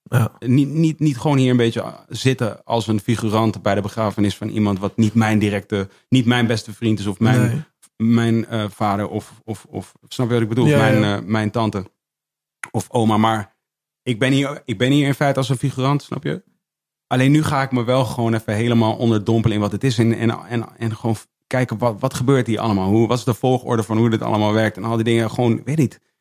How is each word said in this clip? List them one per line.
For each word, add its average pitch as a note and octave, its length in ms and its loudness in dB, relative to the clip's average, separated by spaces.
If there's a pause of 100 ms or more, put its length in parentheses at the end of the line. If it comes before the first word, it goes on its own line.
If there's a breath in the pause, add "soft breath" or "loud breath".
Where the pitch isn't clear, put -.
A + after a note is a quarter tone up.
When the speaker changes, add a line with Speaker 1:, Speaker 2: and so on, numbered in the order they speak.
Speaker 1:
Ja. A2+ 360 0
Speaker 2:
Niet, C3 300 2
niet, D#3+ 300 0
niet D3+ 180 0
gewoon C#3+ 200 0
hier B2+ 140 2
een B2 60 4
beetje A#2 500 -2
zitten B2 560 -2
als A#2 240 -2
een A2 120 0
figurant A2 640 0
bij G2+ 140 0
de G2+ 60 0
begrafenis G2+ 560 -2
van G#2+ 120 -8
iemand G#2 300 0
wat G2 180 -6
niet G#2+ 160 2
mijn A2 260 2
directe, G2 500 -2 (200 soft breath)
niet B2+ 160 4
mijn A#2+ 220 2
beste A2 260 -4
vriend A2 260 -2
is G2 80 -6
of G2 120 -4
mijn, A2+ 220 4
Speaker 1:
Nee. A2+ 200 0 (500)
Speaker 2:
mijn, A#2 340 2
eh, A2 240 -4
vader G2+ 380 -2
of, - 260 -8 (100)
of, - 260 -12
of, - 240 -12 (140)
snap B2+ 200 -2
je A#2+ 60 -2
wat A#2 80 2
ik G#2+ 80 0
bedoel? A#2 160 2
Speaker 1:
Ja, D3 120 4
Speaker 2:
Mijn, G#2+ 240 2
Speaker 1:
ja. G2+ 160 0
Speaker 2:
eh, A2+ 60 -10
mijn G#2+ 280 -2
tante G#2+ 400 -4 (800)
of - 180 -6
oma. A2 280 2
Maar A2 380 0 (480)
ik A#2 160 -4
ben C3 120 2
hier, C#3 340 -2
ik G2+ 120 -6
ben B2+ 140 2
hier C#3+ 160 4
in C#3 60 2
feite C#3 260 0
als C3+ 100 -2
een C3+ 80 -2
figurant, C3+ 460 -2
snap - 200 -10
je? D3+ 200 -6 (640)
Alleen C3 240 2
nu D#3 120 4
ga D3 180 -2
ik C3+ 100 -4
me B2 120 0
wel B2+ 220 0
gewoon A2+ 280 -2
even A2 220 -4
helemaal A2+ 400 2
onderdompelen A2 600 2
in G#2 60 -2
wat G2+ 100 0
het G2+ 120 -4
is. C3 140 0
En, A#2+ 200 4
en, A#2 120 0 (180)
en, A#2 180 -6 (120)
en A2+ 180 -6
gewoon A2+ 200 -2
f-, - 120 -12 (200)
kijken, B2 300 -2
wat, A2+ 220 0
wat C3 140 -2
gebeurt B2+ 340 2
hier G#2+ 120 0
allemaal? G2 300 0
Hoe, A2 180 4
wat A#2+ 100 2
is A2+ 60 -10
de B2+ 100 0
volgorde B2 500 0
van G#2+ 140 -2
hoe A#2 120 4
dit A2+ 120 0
allemaal G#2+ 320 0
werkt? A2 240 0
En F#2 60 -8
al A2+ 120 -2
die A2+ 100 0
dingen, A#2 260 0
gewoon, A#2 320 0
weet D3 140 -4
niet. C3 220 -2 (220)